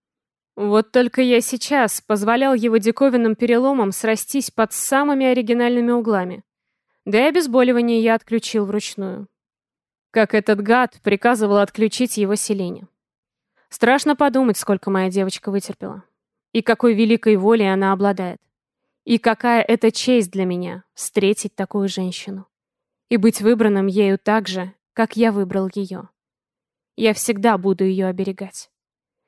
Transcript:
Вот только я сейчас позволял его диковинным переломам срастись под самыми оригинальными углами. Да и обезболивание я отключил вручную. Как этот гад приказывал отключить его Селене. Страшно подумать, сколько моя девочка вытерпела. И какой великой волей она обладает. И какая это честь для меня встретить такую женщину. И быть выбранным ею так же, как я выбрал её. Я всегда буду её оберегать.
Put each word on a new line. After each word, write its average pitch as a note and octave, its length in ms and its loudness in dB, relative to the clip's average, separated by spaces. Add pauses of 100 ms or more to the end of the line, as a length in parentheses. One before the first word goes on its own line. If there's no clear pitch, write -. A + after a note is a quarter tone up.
(560)
Вот G#3 360 0
только B3 300 2
я B3 180 4
сейчас B3 600 -2
позволял A#3 540 0
его A3+ 240 2
диковинным A#3 560 2
переломам A#3+ 580 0
срастись A3 580 -4
под A3 220 -2
самыми C#4 540 0
оригинальными A#3+ 640 0
углами. G#3 520 -2 (600)
Да G3+ 140 0
и C4 100 4
обезболивание B3 760 2
я A3+ 120 2
отключил A3+ 500 -4
вручную. G3 640 -8 (840)
Как A3 240 0
этот G#3 280 0
гад A#3+ 400 0
приказывал G#3 560 2
отключить G#3 580 -2
его G3+ 180 0
Селене. F#3+ 540 -6 (800)
Страшно C4+ 480 2
подумать, C4 400 2
сколько G3 340 -4
моя F#3+ 200 0
девочка F#3+ 400 -4
вытерпела. G3 540 -8 (480)
И A3+ 100 -2
какой A#3 320 2
великой A3 420 2
волей G3+ 340 2
она F#3+ 220 0
обладает. F#3+ 480 -2 (640)
И A3+ 140 0
какая A#3 440 0
это A3+ 300 2
честь A#3 380 0
для F#3+ 160 -4
меня F3+ 380 -8 (100)
встретить - 600 -2
такую G3 340 -4
женщину. F#3+ 580 -10 (640)
И A#3 80 2
быть G#3 240 2
выбранным G#3+ 440 2
ею G3 320 0
так G#3 300 -2
же, F#3 240 -8 (220)
как A3+ 220 -2
я A3+ 140 4
выбрал F#3+ 440 -2
её. F#3+ 340 -10 (880)
Я A3 160 2
всегда G#3 460 2
буду F#3+ 260 0
её F#3+ 240 0
оберегать. F#3+ 600 -8 (580)